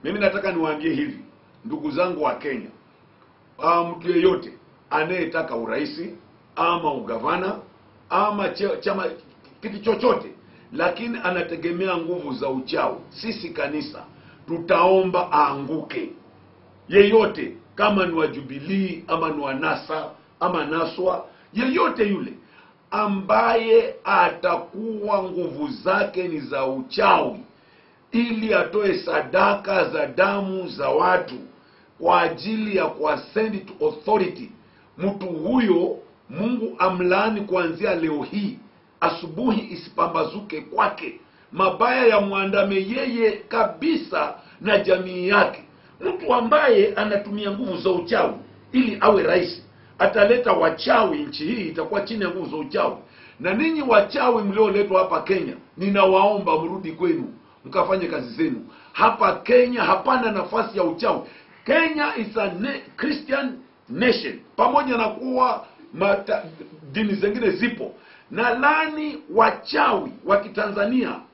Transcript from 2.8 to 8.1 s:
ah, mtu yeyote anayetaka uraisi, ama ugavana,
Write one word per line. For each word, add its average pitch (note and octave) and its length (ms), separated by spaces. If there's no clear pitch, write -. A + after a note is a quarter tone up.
ah, E3+ 220
mtu E3+ 260
yeyote - 420
anayetaka D#3 680
uraisi, A#2 580
ama E3 380
ugavana, C#3 640